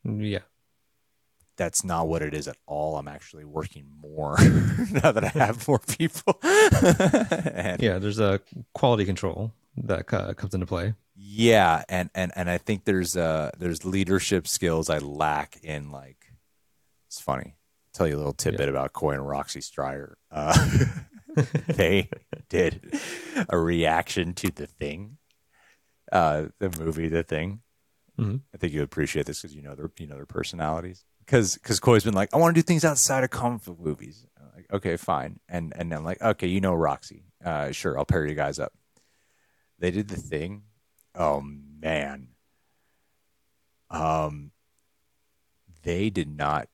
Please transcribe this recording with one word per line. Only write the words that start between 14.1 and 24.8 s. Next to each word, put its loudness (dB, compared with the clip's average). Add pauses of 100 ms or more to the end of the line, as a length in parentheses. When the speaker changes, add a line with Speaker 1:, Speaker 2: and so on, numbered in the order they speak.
Speaker 2:
skills 0
I 2
lack -4
in, -10
like, -20 (760)
it's -14
funny. -6
I'll -20
tell 2
you 0
a -2
little -2
tidbit -2
Speaker 1:
Yeah. 0
Speaker 2:
about -2
Coy -2
and -6
Roxy -6
Stryer. -8 (160)
Uh, 0 (840)
<laughs> - (320)
they 2 (400)
did 0 (560)
a 0
reaction 0
to -4
The -12
Thing, -12 (960)